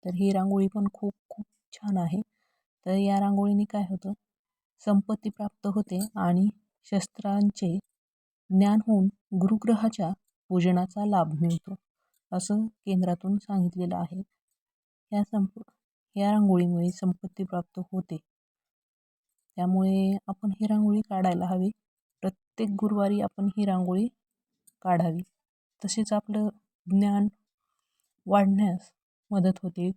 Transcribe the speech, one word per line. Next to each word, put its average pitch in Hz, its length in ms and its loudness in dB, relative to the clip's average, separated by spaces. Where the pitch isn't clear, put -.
तर 180 100 -6
ही 196 180 2
रांगोळी 196 340 2
पण 202 260 -2
खूप, 202 220 -8
खूप - 180 -14
छान 202 260 -4
आहे. 175 220 -2
तर 185 80 0
या 196 260 2
रांगोळीने 202 440 0
काय 208 180 -6
होतं, 190 300 -8
संपत्ती 208 480 0
प्राप्त - 360 -10
होते 196 320 -2
आणि 185 320 2
शस्त्रांचे 202 920 -2
ज्ञान 202 360 6
होऊन 202 200 4
गुरुग्रहाच्या 208 760 0
पूजनाचा 180 540 0
लाभ 180 360 2
मिळतो, 170 340 -2
असं 208 340 -2
केंद्रातून 185 720 -2
सांगितलेलं 180 580 -2
आहे. 180 260 -6
या 208 100 0
संप-, 208 400 -2
या 202 160 2
रांगोळीमुळे 175 580 4
संपत्ती 185 540 -4
प्राप्त 180 360 -8
होते, 180 240 -6
त्यामुळे 190 600 0
आपण 202 240 -6
ही 214 160 -4
रांगोळी 214 340 2
काढायला 185 460 0
हवी. 185 240 0
प्रत्येक - 480 -6
गुरुवारी 202 500 0
आपण 202 360 -2
ही 208 80 0
रांगोळी 185 420 0
काढावी. 175 400 0
तसेच 214 300 -4
आपलं 214 360 -2
ज्ञान 202 420 2
वाढण्यास 196 640 2
मदत 185 320 2
होते. 180 340 -4